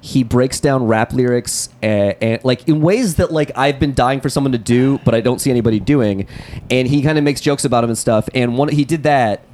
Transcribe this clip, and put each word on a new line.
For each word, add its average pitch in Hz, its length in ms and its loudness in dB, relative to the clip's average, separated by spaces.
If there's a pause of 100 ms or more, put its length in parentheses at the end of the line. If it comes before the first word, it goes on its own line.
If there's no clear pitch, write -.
He 131 200 0
breaks 123 340 0
down 135 280 0
rap 113 260 0
lyrics, 123 560 -2 (120)
and, 101 400 0
and, 113 220 -2
like, 127 240 -2
in 156 140 2
ways 190 340 2
that, 165 160 0
like, 151 240 -2
I've 135 240 0
been 143 140 0
dying 127 260 0
for 139 80 -4
someone 139 240 0
to 123 60 0
do, 127 480 2
but 113 100 2
I 117 60 2
don't 123 180 0
see 131 100 -2
anybody 117 300 2
doing. 101 480 0 (420)
And 127 200 2
he 143 120 2
kinda 151 200 2
makes 143 180 0
jokes 139 240 -2
about 117 220 2
him 117 40 -2
and 117 80 -2
stuff. 107 360 0
And 120 240 0
one, 143 100 2
he 147 160 0
did 147 200 -2
that. 127 500 0